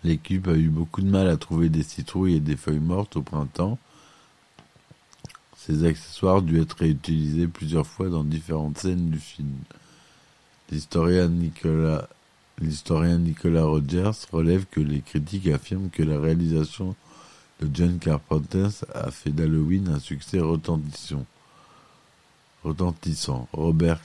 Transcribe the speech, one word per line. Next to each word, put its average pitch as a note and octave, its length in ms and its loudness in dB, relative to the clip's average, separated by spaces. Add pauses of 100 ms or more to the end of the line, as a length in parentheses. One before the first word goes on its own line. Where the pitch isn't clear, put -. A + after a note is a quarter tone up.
L'équipe F#2 420 0
a F2 80 4
eu D#2+ 140 6
beaucoup E2 320 0
de F#2+ 80 2
mal F#2+ 200 4
à D#2+ 100 4
trouver E2 320 2
des D#2+ 120 2
citrouilles F#2 520 0
et D#2 60 4
des D2 160 0
feuilles D2+ 240 -2
mortes F2+ 360 -2
au D#2 60 -2
printemps. E2+ 560 -4 (1800)
Ces D#2+ 280 0
accessoires F#2 580 2
dû E2 180 4
être D#2+ 200 -2
réutilisés D#2+ 680 2
plusieurs D#2+ 400 -2
fois F#2 240 -6
dans D#2+ 140 0
différentes D#2 520 -4
scènes F2+ 320 0
du D#2 100 -2
film. C#2+ 380 -8 (1120)
L'historien E2+ 580 2
Nicolas, D#2+ 800 0 (520)
l'historien D#2+ 580 0
Nicolas E2 460 2
Rogers D#2 680 0
relève E2+ 340 2
que - 140 -4
les D2 200 0
critiques F2+ 460 -4
affirment F#2 420 -2
que E2 140 -2
la D2+ 180 0
réalisation D#2+ 760 0 (680)
de D#2 140 -4
John F2 240 2
Carpenter D#2+ 680 0 (260)
a - 160 -6
fait - 220 -6
d'Halloween D#2+ 560 2
un D2+ 100 0
succès C#2+ 420 -4
retentissant. D#2 840 -2 (1400)
Retentissant. D#2+ 880 -4
Robert E2 520 2